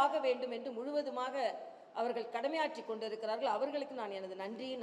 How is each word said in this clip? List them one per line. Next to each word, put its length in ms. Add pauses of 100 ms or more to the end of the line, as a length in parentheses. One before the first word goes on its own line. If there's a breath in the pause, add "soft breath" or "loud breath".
ஆக 160
வேண்டும் 380
என்று 140
முழுவதுமாக 640 (580)
அவர்கள் 420
கடமையாற்றி 500
கொண்டிருக்கிறார்கள். 720
அவர்களுக்கு 400
நான் 240
எனது 160
நன்றியை 480